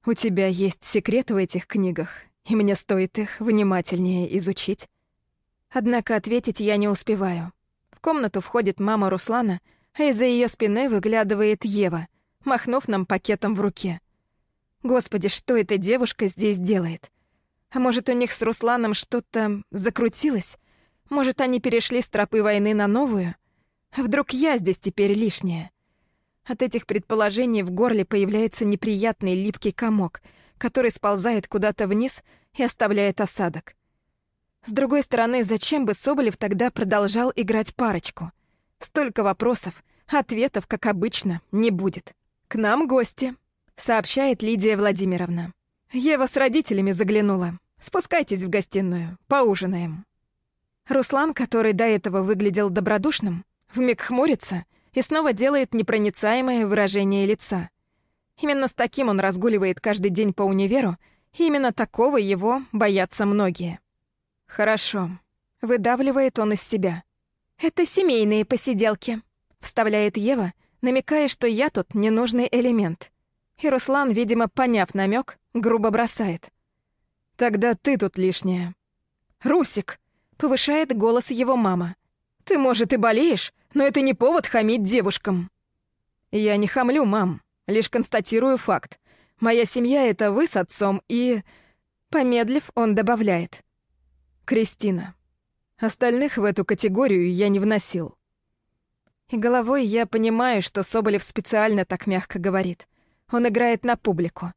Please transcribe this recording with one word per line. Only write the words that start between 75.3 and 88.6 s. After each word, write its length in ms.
грубо 380
бросает: 580
"Тогда 400
ты 220
тут 200
лишняя". 560
"Русик!" 560
повышает 580
голос 360
его 240
мама. 400
"Ты, 120
может, 360
и 40
болеешь, 560
но 100
это 180
не 120
повод 340
хамить 360
девушкам". 680
"Я 260
не 100
хамлю, 380
мам, 360
лишь 220
констатирую 680
факт. 420